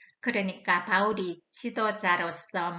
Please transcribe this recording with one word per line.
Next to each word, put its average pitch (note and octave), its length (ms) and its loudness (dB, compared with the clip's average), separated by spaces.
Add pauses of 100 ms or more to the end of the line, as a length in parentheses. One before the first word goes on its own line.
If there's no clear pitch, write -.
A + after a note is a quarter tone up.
(220)
그러니까 F#3+ 640 0
바울이 F#3+ 580 2
지도자로서, F3+ 1400 -2